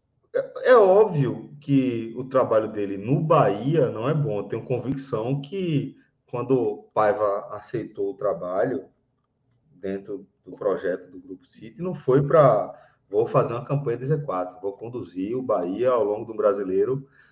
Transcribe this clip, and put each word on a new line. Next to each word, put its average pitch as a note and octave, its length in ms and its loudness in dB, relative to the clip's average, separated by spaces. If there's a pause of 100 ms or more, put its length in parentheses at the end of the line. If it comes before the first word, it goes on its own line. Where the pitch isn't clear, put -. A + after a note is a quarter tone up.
(340)
é, - 180 -4 (200)
é B3+ 40 10
óbvio F#3 760 4 (100)
que A#2+ 540 0
o B2+ 80 -8
trabalho A2+ 420 2
dele G2+ 300 -4
no B2+ 240 0
Bahia C3 680 2
não A2 200 -4
é D#3+ 40 0
bom. A2 260 -2
Eu G2+ 40 -4
tenho A2+ 220 -8
convicção B2+ 720 -4
que E3+ 560 -4 (340)
quando B2 220 -6
o A2+ 320 0 (100)
Paiva G#2 580 0
aceitou G2+ 600 -8
o F#2+ 60 -18
trabalho G2 680 -2 (840)
dentro G2 560 -10 (180)
do F#2 60 -18
projeto F#2 580 -4
do - 100 -20
Grupo - 280 -18
City, - 340 -20
não F3+ 140 -6
foi C3+ 260 2
pra, C3+ 520 4 (360)
"Vou G#2 160 0
fazer B2 280 0
uma A#2 100 -6
campanha B2+ 340 -4
de B2+ 80 -12
Z D3+ 120 0
quatro, F#2 440 -6
vou G2 120 -6
conduzir G#2+ 640 -8
o C3 40 -4
Bahia G#2 480 -2
ao A#2+ 140 2
longo G#2+ 220 -2
do A2 100 -12
Brasileiro G#2 720 0 (240)